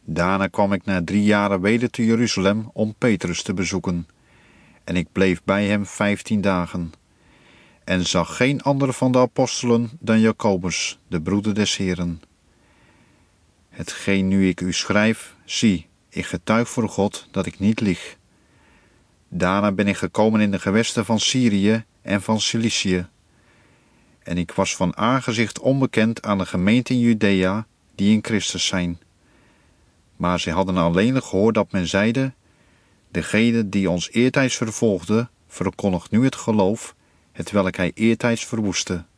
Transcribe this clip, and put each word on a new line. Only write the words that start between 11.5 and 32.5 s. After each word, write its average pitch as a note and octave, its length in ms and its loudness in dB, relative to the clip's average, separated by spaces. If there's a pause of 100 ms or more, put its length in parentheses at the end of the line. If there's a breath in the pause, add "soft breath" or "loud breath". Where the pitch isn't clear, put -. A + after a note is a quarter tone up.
des G#2 240 0
Heren. F2 440 -4 (1500 soft breath)
Hetgeen - 580 -2
nu F#2+ 200 4
ik F2+ 140 -2
u F2+ 120 -4
schrijf, G#2 640 0 (100)
zie, F#2+ 420 0 (220)
ik - 160 -8
getuig A2 440 0
voor A2+ 200 -2
God - 420 -4
dat F#2+ 140 -2
ik - 140 -10
niet G#2+ 200 2
lieg. - 380 -2 (1120 soft breath)
Daarna F#2+ 420 0
ben G2+ 160 0
ik G2 100 0
gekomen G#2+ 440 2
in G2+ 100 2
de F#2+ 80 -2
gewesten G#2+ 460 0
van A2+ 140 0
Syrië A2 680 2 (160)
en G2 200 -2
van A2 180 -2
Cilicië. G2+ 680 -2 (1160 soft breath)
En F2 140 -6
ik E2+ 140 -4
was - 240 -2
van F2+ 220 -2
aangezicht A#2 600 0
onbekend A#2+ 640 0
aan G2+ 160 -2
de F#2 80 -2
gemeente A2 480 2
in B2 60 2
Judea, G#2 680 2 (280)
die G2+ 180 4
in G#2+ 100 2
Christus G2 420 -2
zijn. F2 340 -2 (1160 soft breath)
Maar F2 240 0
zij E2+ 140 -4
hadden F#2 240 0
alleen F#2 460 2
gehoord G#2+ 320 2
dat G#2 160 0
men F2+ 160 -2
zeide: A#2 460 0 (800 soft breath)